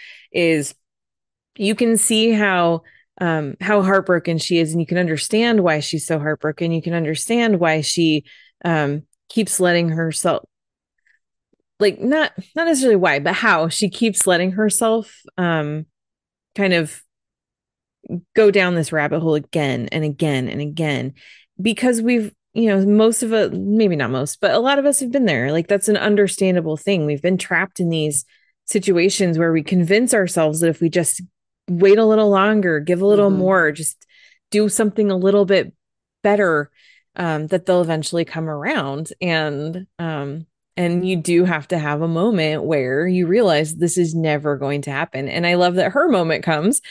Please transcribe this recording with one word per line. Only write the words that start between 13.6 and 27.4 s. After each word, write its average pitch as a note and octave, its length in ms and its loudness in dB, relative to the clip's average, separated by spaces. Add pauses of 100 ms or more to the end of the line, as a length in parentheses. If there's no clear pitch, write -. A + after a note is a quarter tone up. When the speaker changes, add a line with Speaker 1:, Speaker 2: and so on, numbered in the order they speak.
Speaker 1:
she F#3 220 -2
keeps - 360 -2
letting F3+ 260 2
herself, G#3+ 680 -2 (160)
um, D#3 480 -4 (680)
kind G3 180 0
of E3 300 -4 (1300)
go G#3+ 160 6
down F#3 240 2
this D#3+ 180 -2
rabbit D3+ 280 -2
hole D#3+ 140 0
again C#3 580 -2
and D#3 120 -4
again C#3+ 440 -2
and C3+ 120 -8
again, D3 540 -4 (460)
because A3+ 400 0
we've, A3+ 340 0 (200)
you A3+ 120 0
know, G3 180 2
most G#3+ 380 4
of A3+ 100 -2
it, G#3+ 200 0
maybe G3 440 2
not B2+ 140 -2
most, C3 300 -4
but G3+ 120 2
a - 60 2
lot C4+ 200 0
of C#4 80 2
us C#4+ 140 2
have B3 120 -6
been C4 140 2
there. C#3 260 0
Like, E3 160 -2
that's G3+ 200 0
an G#3 80 2
understandable F#3 800 0
thing. F3 300 -2
We've D3 160 -2
been F3+ 160 2
trapped F#3 400 -4